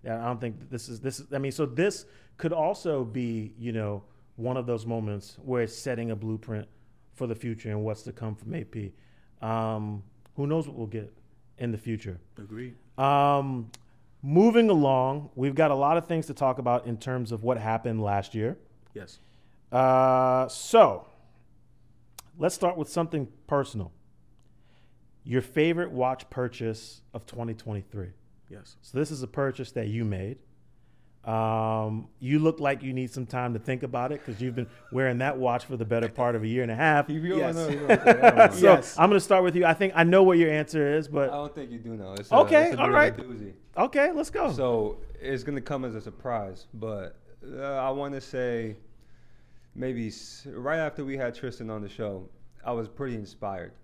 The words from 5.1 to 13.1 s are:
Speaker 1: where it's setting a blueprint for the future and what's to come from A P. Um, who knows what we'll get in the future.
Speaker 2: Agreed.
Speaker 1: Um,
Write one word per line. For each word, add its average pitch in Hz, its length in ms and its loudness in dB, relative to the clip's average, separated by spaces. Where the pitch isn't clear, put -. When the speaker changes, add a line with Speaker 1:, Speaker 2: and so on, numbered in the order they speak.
Speaker 1:
where 127 200 -2
it's 113 140 -4
setting 117 340 -6
a 107 60 -4
blueprint 110 520 -8
for 127 120 -6
the 113 80 -4
future 113 360 -8
and 107 140 -4
what's 107 180 -6
to - 100 -14
come 110 220 -8
from 107 200 -12
A 143 100 -8
P. 101 280 -12
Um, 110 600 -6
who 139 100 -4
knows 156 200 -2
what 143 100 -16
we'll 117 120 -8
get 107 240 -10
in 120 120 -4
the 107 80 -4
future. 104 400 -8
Speaker 2:
Agreed. 110 360 -14
Speaker 1:
Um, 139 720 2